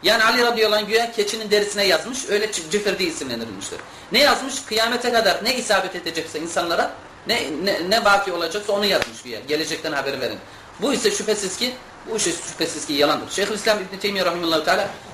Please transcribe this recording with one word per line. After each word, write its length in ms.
Yani 220
Ali 180
radıyallahu 380
anh 80
güya 240
keçinin 380
derisine 360
yazmış. 420
Öyle 240
Cif-, 180
Cifr 280
diye 120
isimlendirilmiştir. 680
Ne 60
yazmış? 360
Kıyamete 460
kadar 320
ne 120
isabet 400
edecekse 440
insanlara, 500
ne, 240
ne, 280
ne 140
vaki 280
olacaksa 400
onu 140
yazmış 360
güya. 180
Gelecekten 520
haber 280
verin. 180
Bu 120
ise 180
şüphesiz 460
ki, 180
bu 60
ise 140
şüphesiz 560
ki 60
yalandır. 380
Şeyhülislam 480
İbn 200
Teymiyye 280
rahimehullah 380
teala 240